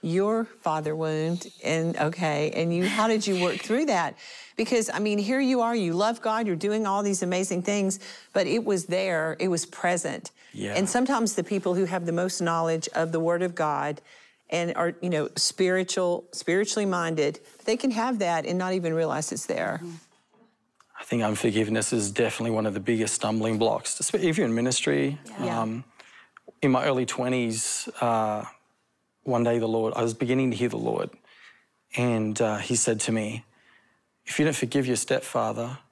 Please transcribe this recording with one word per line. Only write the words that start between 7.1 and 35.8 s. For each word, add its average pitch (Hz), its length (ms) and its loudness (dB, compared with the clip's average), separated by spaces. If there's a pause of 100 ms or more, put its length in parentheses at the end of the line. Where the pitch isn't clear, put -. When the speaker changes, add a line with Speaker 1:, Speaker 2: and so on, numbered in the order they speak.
Speaker 1:
amazing 180 400 0
things, 196 360 0 (320)
but - 140 2
it 226 180 0
was 190 220 0
there, 165 540 0
it 185 80 2
was 170 180 0
present. - 640 -2 (240)
Speaker 2:
Yeah. - 220 -6
Speaker 1:
And 190 120 2
sometimes 247 460 2
the 175 100 -2
people 190 300 -2
who 185 120 2
have 180 200 -4
the 170 60 -2
most 175 280 -2
knowledge 165 540 0
of 165 200 0
the 165 60 0
Word 170 220 2
of 175 140 -2
God 147 440 -2 (520)
and 170 240 -2
are, 170 260 0
you 180 80 -2
know, 156 180 0 (100)
spiritual, 185 960 0
spiritually 202 540 0
minded, 165 540 0 (260)
they 220 100 2
can 262 140 0
have 233 300 0
that 170 260 0
and 180 140 -2
not 185 140 -2
even 170 200 0
realize 156 380 0
it's - 160 -8
there. 92 340 -2 (1160)
Speaker 2:
I - 40 -12
think 120 200 -2
unforgiveness 107 680 2
is 101 200 0
definitely 117 400 0
one 110 160 0
of 101 80 -2
the 104 40 -2
biggest 110 360 0
stumbling 110 420 0
blocks, 110 420 2
espe-, - 240 0
if 160 140 2
you're 190 100 2
in 113 80 2
ministry. 139 640 0 (240)
Speaker 1:
Yeah. 113 200 -2
Speaker 2:
Um, 113 220 -4 (760)
in 143 100 4
my 131 140 4
early 127 220 2
twenties, 123 840 -2 (120)
uh, 110 420 2 (800)
one 120 200 2
day 117 160 4
the 113 80 0
Lord, 110 280 2
I 117 80 0
was 117 100 0
beginning 127 380 2
to 110 60 -2
hear 120 120 2
the 110 80 -4
Lord, - 320 -2 (880)
and, 110 440 0
uh, 107 160 2
he 98 180 -2
said 113 260 0
to - 100 -2
me, 113 320 -2 (840)
"If - 140 -6
you 151 60 6
don't 151 100 2
forgive 127 320 0
your 123 80 2
stepfather 117 840 -2 (120)